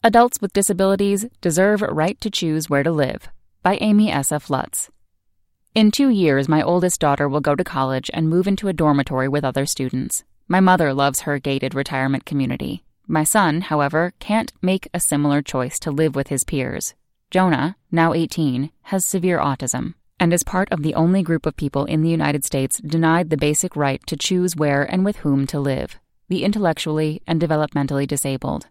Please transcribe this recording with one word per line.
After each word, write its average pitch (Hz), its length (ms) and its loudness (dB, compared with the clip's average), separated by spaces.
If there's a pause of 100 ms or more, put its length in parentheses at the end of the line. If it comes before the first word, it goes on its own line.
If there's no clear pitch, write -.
Adults 233 380 4
with 196 140 -6
Disabilities 196 720 0 (160)
Deserve 190 400 2
Right 156 400 -2
to 214 80 -4
Choose 156 400 -2
Where 143 120 2
to 151 80 2
Live, 147 380 -2 (360)
by 190 180 2
Amy 208 280 4
S - 220 -2
F 151 180 -4
Lutz. - 400 -4 (880)
In 214 160 6
two 277 160 2
years, 156 400 4
my 156 140 4
oldest 175 400 2
daughter 143 260 2
will 143 140 0
go 147 120 2
to - 120 0
college 131 480 -2
and 160 160 0
move 180 180 2
into 196 220 -2
a 185 40 -2
dormitory 139 540 0
with 143 160 -2
other 135 220 -2
students. - 580 -6 (240)
My 185 140 2
mother 175 320 4
loves 139 300 0
her 143 140 -2
gated 135 380 -4
retirement 135 480 -2
community. 131 640 -4 (200)
My 156 200 0
son, 170 340 2
however, 156 600 0
can't - 420 -2
make 190 320 0
a 175 80 -2
similar 147 400 0
choice 127 380 -4
to 156 120 -6
live 147 240 0
with 139 140 -4
his 135 160 -4
peers. - 500 -6 (340)
Jonah, 175 460 2 (160)
now 165 220 2
eighteen, 151 580 -2 (120)
has 185 220 -2
severe 180 320 0
autism 131 580 -4 (220)
and 170 160 4
is 175 100 0
part 185 280 -2
of 151 120 -2
the 156 100 -2
only 180 300 2
group 160 240 -2
of 147 100 -6
people 143 280 -2
in 156 180 0
the 165 60 2
United 147 360 0
States 135 360 -2
denied 160 500 0
the 156 60 0
basic 151 380 -2
right 139 300 -2
to - 100 -6
choose 180 400 -2
where 143 280 2
and 180 200 0
with 202 120 0
whom 139 320 0
to 147 120 -4
live, 139 380 -4 (320)
the 180 140 -2
intellectually 160 840 -2
and 165 160 0
developmentally 147 640 0
disabled. 135 640 -6